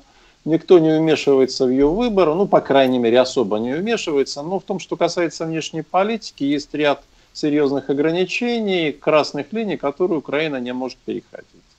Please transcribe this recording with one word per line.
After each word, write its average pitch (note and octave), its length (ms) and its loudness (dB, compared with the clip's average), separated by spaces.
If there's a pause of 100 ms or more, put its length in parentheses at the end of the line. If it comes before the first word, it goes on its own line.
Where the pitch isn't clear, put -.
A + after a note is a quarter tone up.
(440)
никто E3 340 4
не D#3+ 180 4
вмешивается C3+ 680 2
в B2 40 2
ее C#3 200 2
выбор, F#3+ 440 2
ну, F#3+ 120 0
по E3 140 4
крайней C3 400 2
мере, A#2 180 4
особо G#2 400 0
не B2 160 -4
вмешивается. E3 680 -2
Но F3+ 180 -6
в - 20 -10
том, F#3+ 160 -6
что - 180 -8
касается E3+ 500 -2
внешней D#3+ 360 -6
политики, G3+ 600 -4
есть C#3+ 300 -2
ряд C#3+ 280 0 (300)
серьезных C#3+ 580 0
ограничений, F3+ 1000 -2
красных D3 600 -2
линий, G#3 240 -4
которые D#3+ 420 -2
Украина C#3 420 -4
не B2 120 -6
может B2+ 260 -8
переходить. - 480 -10 (320)